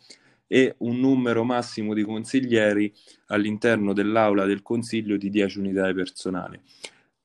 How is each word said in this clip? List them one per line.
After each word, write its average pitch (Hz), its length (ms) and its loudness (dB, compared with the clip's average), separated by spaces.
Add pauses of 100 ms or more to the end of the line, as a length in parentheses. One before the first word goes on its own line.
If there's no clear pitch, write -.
(460)
e 127 320 4
un 120 220 -4
numero 127 420 2
massimo 117 520 -2
di 107 100 2
consiglieri 110 880 0 (340)
all'interno 107 680 0
dell'aula 104 520 2
del 101 180 0
consiglio 113 540 -2
di 98 140 -4
dieci 101 280 0
unità 95 280 -2
di 95 80 0
personale. 92 680 -8 (640)